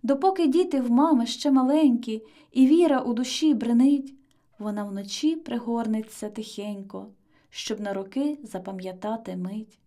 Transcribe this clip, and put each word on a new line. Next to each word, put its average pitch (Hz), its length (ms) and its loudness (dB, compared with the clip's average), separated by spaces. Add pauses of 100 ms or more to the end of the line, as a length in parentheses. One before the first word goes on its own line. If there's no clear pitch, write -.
Допоки 330 440 2
діти 294 340 2
в 240 100 0
мами 262 340 4
ще - 260 -2
маленькі, 254 720 2 (280)
і 262 160 6
віра 311 340 6
у 240 120 -2
душі 254 400 0
бренить, 240 640 2 (440)
вона 208 240 -6
вночі 202 520 -4
пригорнеться 233 960 -4
тихенько, 202 800 -12 (420)
щоб - 300 -8
на 202 140 -6
роки 262 500 -4
запам'ятати 190 920 -10
мить. 196 520 -10